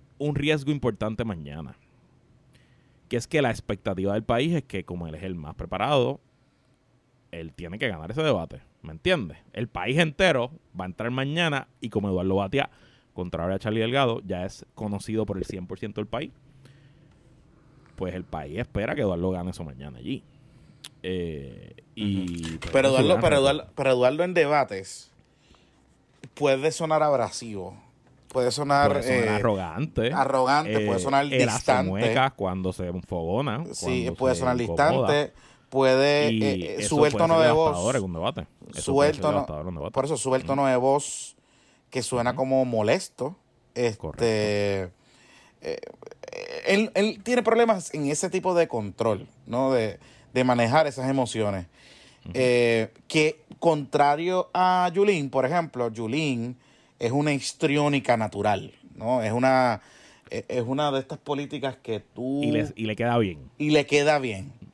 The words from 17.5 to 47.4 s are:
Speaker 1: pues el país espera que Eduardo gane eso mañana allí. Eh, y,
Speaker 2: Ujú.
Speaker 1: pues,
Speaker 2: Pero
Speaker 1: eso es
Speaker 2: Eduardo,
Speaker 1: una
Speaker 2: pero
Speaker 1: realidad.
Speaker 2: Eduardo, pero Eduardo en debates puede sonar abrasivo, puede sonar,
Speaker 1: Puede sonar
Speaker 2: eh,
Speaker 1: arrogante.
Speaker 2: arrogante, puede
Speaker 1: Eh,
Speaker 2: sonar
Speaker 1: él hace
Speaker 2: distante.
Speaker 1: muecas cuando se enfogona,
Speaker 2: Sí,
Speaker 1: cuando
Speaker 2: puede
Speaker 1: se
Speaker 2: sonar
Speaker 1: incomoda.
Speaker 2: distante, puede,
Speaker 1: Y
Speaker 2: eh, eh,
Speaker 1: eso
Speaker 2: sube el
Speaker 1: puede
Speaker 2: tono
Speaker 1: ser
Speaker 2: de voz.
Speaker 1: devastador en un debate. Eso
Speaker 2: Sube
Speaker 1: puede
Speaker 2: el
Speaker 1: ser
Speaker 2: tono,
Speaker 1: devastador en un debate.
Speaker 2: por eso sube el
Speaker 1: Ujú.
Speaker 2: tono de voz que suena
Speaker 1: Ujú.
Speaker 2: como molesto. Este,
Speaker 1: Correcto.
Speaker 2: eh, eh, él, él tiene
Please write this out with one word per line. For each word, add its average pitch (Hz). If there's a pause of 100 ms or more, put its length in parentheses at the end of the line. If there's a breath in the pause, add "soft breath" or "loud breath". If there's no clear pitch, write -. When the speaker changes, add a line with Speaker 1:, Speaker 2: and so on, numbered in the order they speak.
Speaker 1:
pues 90
el 92
país 76
espera 107
que 147
Eduardo 92
gane 90
eso 87
mañana 67
allí. 78 (800 soft breath)
Eh, 76 (200)
y, 92
Speaker 2:
Ujú. 80
Speaker 1:
pues, -
Speaker 2:
Pero 135
Speaker 1:
eso 131
es -
Speaker 2:
Eduardo, 180
Speaker 1:
una 180
Speaker 2:
pero 175
Speaker 1:
realidad. 139
Speaker 2:
Eduardo, -
pero 135
Eduardo 127
en 180
debates 143 (1200 soft breath)
puede 143
sonar 156
abrasivo, 107 (520)
puede 123
sonar, 143
Speaker 1:
Puede 131
sonar 127
Speaker 2:
eh, 110
Speaker 1:
arrogante. 107
Speaker 2:
arrogante, 131 (120)
puede 101
Speaker 1:
Eh, -
Speaker 2:
sonar 139
Speaker 1:
él 139 (160)
hace 110
Speaker 2:
distante. 123
Speaker 1:
muecas 117
cuando 92
se 92
enfogona, 95
Speaker 2:
Sí, 123
Speaker 1:
cuando -
Speaker 2:
puede 127
Speaker 1:
se -
Speaker 2:
sonar 123
Speaker 1:
incomoda. 117 (260)
Speaker 2:
distante, 147 (360 soft breath)
puede, 139
Speaker 1:
Y 110
Speaker 2:
eh, 104
eh, 90
Speaker 1:
eso 104
Speaker 2:
sube 147
el 143
Speaker 1:
puede 160
Speaker 2:
tono 165
Speaker 1:
ser 160
Speaker 2:
de 147
voz. 160
Speaker 1:
devastador 123
en 107
un 92
debate. 87 (240)
Eso -
Speaker 2:
Sube 139
Speaker 1:
puede 143
Speaker 2:
el 151
Speaker 1:
ser 123
Speaker 2:
tono, 151
Speaker 1:
devastador 123
en 85
un 90
debate. 80
Speaker 2:
por 131
eso 151
sube 131
el 131
Speaker 1:
Ujú. -
Speaker 2:
tono 139
de 131
voz 135 (540 soft breath)
que 127
suena 120
Speaker 1:
Ujú. 123
Speaker 2:
como 131
molesto. 123 (380)
Este, 117
Speaker 1:
Correcto. -
Speaker 2:
eh, 104 (720 soft breath)
eh, - (880)
él, 202
él 202
tiene 240